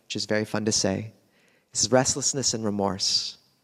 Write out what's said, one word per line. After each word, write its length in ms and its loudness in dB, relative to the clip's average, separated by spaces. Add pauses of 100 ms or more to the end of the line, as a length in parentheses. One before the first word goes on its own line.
which 120 -10
is 80 -4
very 200 0
fun 200 -4
to 80 2
say, 400 0 (600)
is 200 0
restlessness 640 2
and 100 -4
remorse. 720 0 (260)